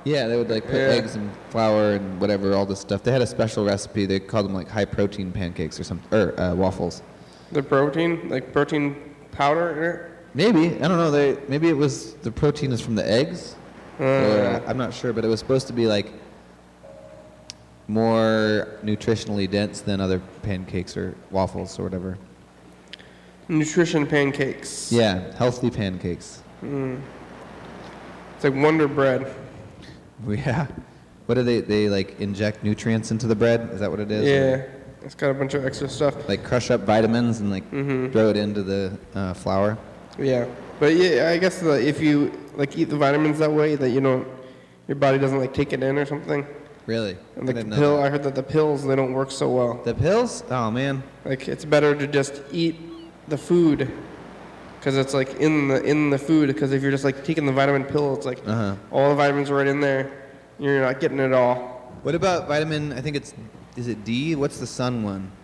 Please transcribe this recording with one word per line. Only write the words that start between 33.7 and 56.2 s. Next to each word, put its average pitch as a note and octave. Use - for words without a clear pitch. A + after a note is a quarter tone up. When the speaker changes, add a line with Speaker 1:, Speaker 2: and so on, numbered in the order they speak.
Speaker 1:
Is G2
that G2
what G2
it G#2
is? G#2+
Or C3+
Speaker 2:
Yeah. C3+
It's C3+
got C#3+
a -
bunch C3+
of C#3
extra C3
stuff. -
Speaker 1:
like, G2
crush B2
up A#2
vitamins A2
and, G2+
like, F#2+
Speaker 2:
Mm-hmm. C3+
Speaker 1:
throw A2
it G#2
into G#2
the, G2
uh, F#2+
flour? G2
Speaker 2:
Yeah. B2+
But D3+
yeah, E3
I E3+
guess F3+
the, E3
if D3
you, D3
like, C#3+
eat D#3+
the D3
vitamins D3
that D3+
way, D3+
that, C3+
you B2
know, C3
your C#3+
body C#3
doesn't, C3+
like, C3
take C#3
it C3
in C3+
or C#3+
something. C#3+
Speaker 1:
Really? A2
Speaker 2:
And, -
Speaker 1:
I C3
Speaker 2:
like, B2
Speaker 1:
didn't A2
Speaker 2:
the G#2+
Speaker 1:
know C#3+
Speaker 2:
pill, D3
Speaker 1:
that. C#3+
Speaker 2:
I C#3
heard C#3+
that C#3
the C3
pills, D3+
they C3+
don't C3+
work C3+
so C#3
well. B2
Speaker 1:
The A#2
pills? G3
Oh, A#2
man. C3+
Speaker 2:
Like, C3+
it's -
better D3
to C#3+
just C#3+
eat E3
the D3+
food, D#3
'cause C3+
it's, C3+
like, C3+
in D3+
the, C3+
in D3
the C#3
food, D3+